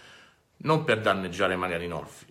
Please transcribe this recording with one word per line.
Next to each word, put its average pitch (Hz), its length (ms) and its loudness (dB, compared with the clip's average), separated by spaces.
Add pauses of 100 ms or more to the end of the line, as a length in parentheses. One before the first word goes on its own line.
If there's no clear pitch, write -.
(580)
non 156 260 2
per 110 160 2
danneggiare 95 560 0
Maria 90 220 -2
Rinolfi, 85 520 -8